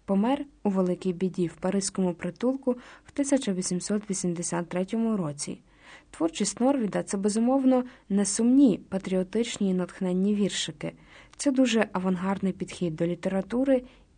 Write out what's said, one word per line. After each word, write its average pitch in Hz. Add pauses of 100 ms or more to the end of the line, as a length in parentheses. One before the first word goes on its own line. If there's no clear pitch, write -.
Помер 240 (180)
у 208
великій 185
біді 175
в 165
паризькому 190
притулку 247 (300)
в -
тисяча 269
вісімсот 185
вісімдесят 175
третьому 220
році. 151 (520)
Творчість -
Норвіда — 233
це, 208
безумовно, 247 (260)
несумні 226 (100)
патріотичні 190
і 185
натхненні 185
віршики. 165 (440)
Це 285
дуже 226
авангардний 190
підхід 180
до 165
літератури 196 (340)